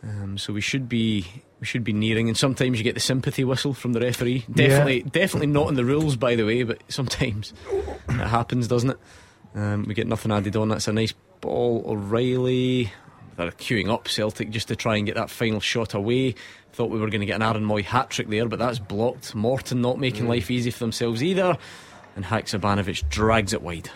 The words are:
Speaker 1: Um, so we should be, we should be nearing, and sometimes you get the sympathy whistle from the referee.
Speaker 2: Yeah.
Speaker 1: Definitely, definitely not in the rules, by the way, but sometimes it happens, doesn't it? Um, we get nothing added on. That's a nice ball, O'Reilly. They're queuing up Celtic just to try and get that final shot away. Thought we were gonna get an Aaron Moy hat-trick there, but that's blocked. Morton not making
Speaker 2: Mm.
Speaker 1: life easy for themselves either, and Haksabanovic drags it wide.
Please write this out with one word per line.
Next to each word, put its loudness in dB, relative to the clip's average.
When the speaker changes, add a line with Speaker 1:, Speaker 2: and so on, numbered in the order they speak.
Speaker 1:
Um, -6
so -6
we -2
should -2
be, 2
we -8
should -2
be 0
nearing, 2
and 0
sometimes 2
you -2
get 2
the -4
sympathy 0
whistle 0
from -2
the 2
referee. 0
Speaker 2:
Yeah. -8
Speaker 1:
Definitely, 6
definitely 2
not 4
in 0
the 4
rules, 4
by 2
the 4
way, 2
but -4
sometimes -4
it -4
happens, 0
doesn't 2
it? -6
Um, -2
we -6
get -2
nothing -2
added 0
on. 2
That's -2
a 0
nice 0
ball, 0
O'Reilly. 0
They're -4
queuing -2
up -2
Celtic -2
just -4
to -2
try 0
and 0
get -4
that -4
final 0
shot -2
away. 2
Thought -2
we -2
were 0
gonna -2
get -2
an 0
Aaron 2
Moy 2
hat-trick -2
there, 0
but -4
that's 0
blocked. -4
Morton 0
not 0
making -2
Speaker 2:
Mm. 0
Speaker 1:
life 0
easy 0
for -10
themselves -2
either, 2
and -6
Haksabanovic 0
drags 2
it -4
wide. -8